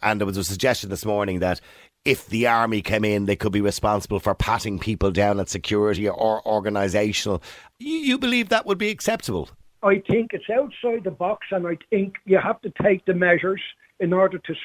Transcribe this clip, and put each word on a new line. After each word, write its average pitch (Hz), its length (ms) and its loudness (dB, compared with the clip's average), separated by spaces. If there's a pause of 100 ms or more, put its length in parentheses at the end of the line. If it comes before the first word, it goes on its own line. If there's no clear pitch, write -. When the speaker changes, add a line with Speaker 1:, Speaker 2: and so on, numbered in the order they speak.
Speaker 1:
And 104 180 0
there 101 60 -2
was 98 100 -4
a 98 60 -2
suggestion 95 480 -2
this 95 140 -6
morning 101 340 0
that 90 200 0 (440)
if 131 260 0
the 113 180 2
army 113 340 2
came 107 240 0
in, 104 200 2
they 98 100 2
could 107 160 -2
be 101 100 0
responsible 101 580 0
for 98 140 0
patting 107 460 -2
people 98 320 0
down 101 280 2
at 92 100 -2
security 104 600 0
or 110 340 0
organisational. 104 1000 0 (340)
You, 302 200 -4
you 269 200 2
believe 240 320 0
that 226 160 2
would 196 140 0
be 208 100 0
acceptable? 208 600 -4 (340)
Speaker 2:
I 196 160 4
think 226 340 0
it's - 160 -8
outside 233 540 -2
the 180 80 -4
box, 180 400 -4
and 175 160 -2
I 170 100 -4 (140)
think 196 240 0 (100)
you 190 140 6
have 170 220 -2
to 196 200 -8
take 196 240 2
the 190 80 2
measures 180 480 2 (380)
in 175 140 0
order 185 260 4
to 160 260 -8